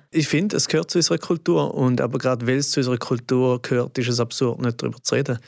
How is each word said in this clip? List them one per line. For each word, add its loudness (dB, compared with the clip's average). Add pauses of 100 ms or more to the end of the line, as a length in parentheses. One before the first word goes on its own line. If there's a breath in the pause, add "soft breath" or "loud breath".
(120)
Ich 0
finde, 0
es 0
gehört 0
zu 2
unserer 2
Kultur. 0
Und 2
aber 0
gerade 0
weil 2
es -2
zu 0
unserer 0
Kultur 0
gehört, -2
ist -2
es 0
absurd, -2
nicht -2
darüber -6
zu -2
reden. -2